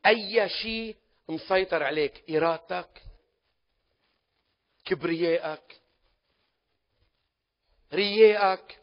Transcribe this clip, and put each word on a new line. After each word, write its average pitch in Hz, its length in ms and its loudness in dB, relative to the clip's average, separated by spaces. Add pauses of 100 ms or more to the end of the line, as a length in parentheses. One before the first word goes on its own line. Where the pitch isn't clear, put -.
أي 208 440 2
شيء 226 480 -8 (320)
مسيطر 185 540 -2
عليك. 147 480 -4
إرادتك، 165 720 -4 (1800)
كبريائك، 165 960 -4 (2000)
ريائك، 202 880 2